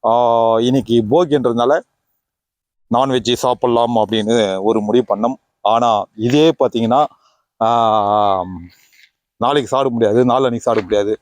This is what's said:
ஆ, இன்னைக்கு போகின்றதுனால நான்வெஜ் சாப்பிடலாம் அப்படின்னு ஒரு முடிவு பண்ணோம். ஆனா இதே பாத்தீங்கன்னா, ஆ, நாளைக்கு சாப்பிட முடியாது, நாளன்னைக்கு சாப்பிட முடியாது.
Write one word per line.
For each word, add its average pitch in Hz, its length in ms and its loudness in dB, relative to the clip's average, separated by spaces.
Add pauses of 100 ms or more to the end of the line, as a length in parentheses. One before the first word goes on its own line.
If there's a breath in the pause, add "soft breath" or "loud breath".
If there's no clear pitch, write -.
ஆ, 113 100 2 (560)
இன்னைக்கு 127 260 0 (180)
போகின்றதுனால 135 680 0 (1120)
நான்வெஜ் 127 360 0 (100)
சாப்பிடலாம் 120 600 0
அப்படின்னு 107 340 -2 (320)
ஒரு 110 180 2
முடிவு 117 220 0
பண்ணோம். 110 260 -2 (380)
ஆனா 117 180 2 (360)
இதே 147 180 2 (160)
பாத்தீங்கன்னா, 120 400 0 (680 soft breath)
ஆ, - 20 2 (1800 soft breath)
நாளைக்கு 139 280 -2
சாப்பிட 135 240 0
முடியாது, 113 240 2 (100)
நாளன்னைக்கு 120 380 -2
சாப்பிட 110 180 0
முடியாது. 104 360 -2